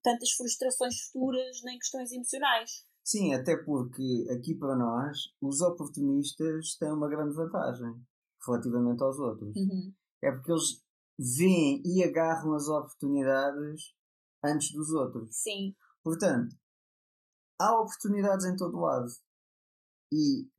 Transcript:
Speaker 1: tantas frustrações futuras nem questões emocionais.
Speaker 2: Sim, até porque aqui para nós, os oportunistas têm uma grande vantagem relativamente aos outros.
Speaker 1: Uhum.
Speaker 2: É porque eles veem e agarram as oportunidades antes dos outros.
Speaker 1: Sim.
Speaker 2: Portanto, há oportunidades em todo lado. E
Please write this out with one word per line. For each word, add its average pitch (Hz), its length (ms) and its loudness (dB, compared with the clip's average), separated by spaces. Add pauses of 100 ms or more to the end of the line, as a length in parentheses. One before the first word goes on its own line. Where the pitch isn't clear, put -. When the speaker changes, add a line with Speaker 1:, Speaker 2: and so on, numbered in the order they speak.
Speaker 1:
tantas 240 280 2
frustrações 247 720 -2
futuras 254 600 -4
nem 247 140 -10
questões 254 340 -8
emocionais. 247 580 -2 (340)
Speaker 2:
Sim, 190 300 2
até 131 240 2
porque 127 720 -2
aqui 123 240 -4
para 135 200 -2
nós, 127 420 0 (240)
os 139 200 -2
oportunistas 156 1200 -2
têm 151 120 -2
uma 151 180 -2
grande 147 260 -2
vantagem 131 580 -4 (520)
relativamente 120 580 2
aos 135 160 2
outros. 110 360 -4
Speaker 1:
Uhum. 190 380 0 (300)
Speaker 2:
É 139 80 2
porque 131 200 -2
eles - 300 0 (380)
veem 143 640 4
e 180 180 4
agarram 160 500 2
as 147 140 0
oportunidades 143 1120 0 (640)
antes 147 280 2
dos 151 200 -4
outros. 127 440 -2
Speaker 1:
Sim. 196 400 -4 (280)
Speaker 2:
Portanto, 160 520 0 (1040)
há 226 200 6
oportunidades 202 640 2
em 185 100 0
todo 175 240 -2
lado. 135 280 0 (1080)
E 147 320 2 (140)